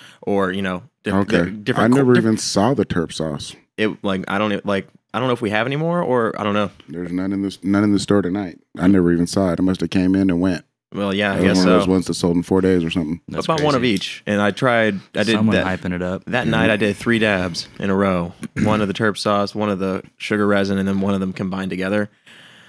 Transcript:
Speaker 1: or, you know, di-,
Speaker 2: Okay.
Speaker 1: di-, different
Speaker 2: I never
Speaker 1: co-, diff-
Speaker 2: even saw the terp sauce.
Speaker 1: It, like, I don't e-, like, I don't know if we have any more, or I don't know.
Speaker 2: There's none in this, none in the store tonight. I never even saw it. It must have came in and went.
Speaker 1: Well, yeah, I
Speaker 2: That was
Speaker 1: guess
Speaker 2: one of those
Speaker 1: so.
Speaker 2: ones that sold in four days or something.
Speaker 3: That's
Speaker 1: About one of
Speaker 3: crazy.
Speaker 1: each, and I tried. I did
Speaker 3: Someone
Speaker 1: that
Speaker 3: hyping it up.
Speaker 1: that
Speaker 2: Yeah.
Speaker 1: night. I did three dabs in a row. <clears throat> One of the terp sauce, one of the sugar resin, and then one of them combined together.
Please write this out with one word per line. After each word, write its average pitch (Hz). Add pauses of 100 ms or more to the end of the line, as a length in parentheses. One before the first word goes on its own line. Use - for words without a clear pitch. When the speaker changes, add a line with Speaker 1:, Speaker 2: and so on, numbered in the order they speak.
(220)
Speaker 1:
or, 98
you 98
know, 92 (200)
di-, 104
Speaker 2:
Okay. 98
Speaker 1:
di-, 92
different 110
Speaker 2:
I 127
never 131
Speaker 1:
co-, -
diff- 117
Speaker 2:
even 110
saw 104
the 101
terp 82
sauce. - (220)
Speaker 1:
It, 104
like, 95
I 98
don't 107
e-, 98
like, 98 (240)
I 107
don't 127
know 123
if 120
we 104
have 107
any 139
more, 170
or 120
I -
don't 104
know. 104 (180)
Speaker 2:
There's 87
none 92
in 98
this, 95
none 98
in 104
the 98
store 101
tonight. 92 (200)
I 85
never 90
even 87
saw 95
it. 87
It 90
must 92
have 82
came 92
in 95
and 87
went. 90 (280)
Speaker 1:
Well, 98
yeah, 101
I 98
Speaker 2:
That 87
was 95
Speaker 1:
guess 101
Speaker 2:
one 92
of 107
those 101
Speaker 1:
so. 90
Speaker 2:
ones 92
that 85
sold 87
in 87
four 95
days 92
or 82
something. 82
Speaker 3:
That's 82
Speaker 1:
About 160
one 147
of 123
Speaker 3:
crazy. 120
Speaker 1:
each, -
and 104
I 101
tried. 113 (220)
I 107
did 110
Speaker 3:
Someone 107
Speaker 1:
that 92
Speaker 3:
hyping 92
it 87
up. 92
Speaker 1:
that 113
Speaker 2:
Yeah. 113
Speaker 1:
night. 113
I 107
did 104
three 117
dabs 92 (140)
in 98
a 98
row. 90 (140)
<clears throat> -
One 107
of 104
the 95
terp 107
sauce, 101
one 107
of 95
the 95 (160)
sugar 104
resin, 101
and 95
then 98
one 98
of 98
them 95
combined 95
together. 95 (600)